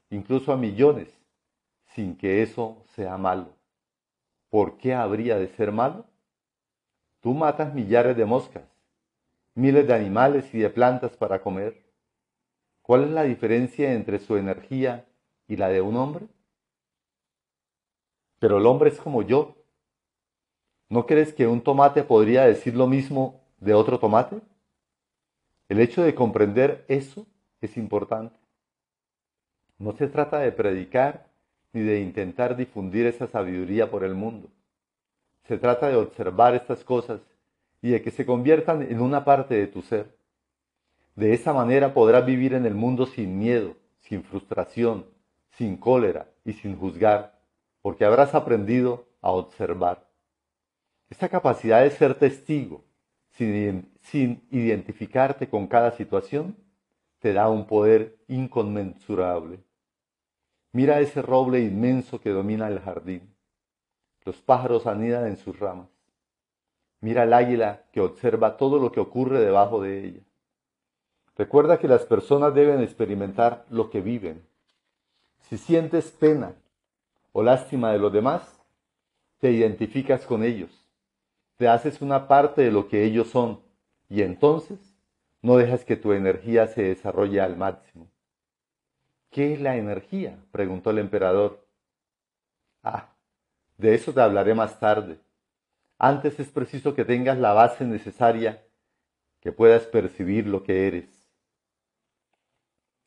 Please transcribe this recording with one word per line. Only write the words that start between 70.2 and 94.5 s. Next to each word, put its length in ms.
Recuerda 420
que 80
las 160
personas 500
deben 280
experimentar 880
lo 200
que 120
viven. 440
Si 180
sientes 540
pena 420
o 100
lástima 520
de 60
los 120
demás, 500
te 120
identificas 720
con 180
ellos, 420
te 140
haces 320
una 260
parte 340
de 100
lo 180
que 160
ellos 240
son, 320
y 120
entonces 560
no 140
dejas 300
que 100
tu 160
energía 560
se 160
desarrolle 560
al 160
máximo. 520
"¿Qué 240
es 80
la 160
energía?", 600
preguntó 380
el 80
emperador. 680
"Ah, 300
de 180
eso 180
te 60
hablaré 340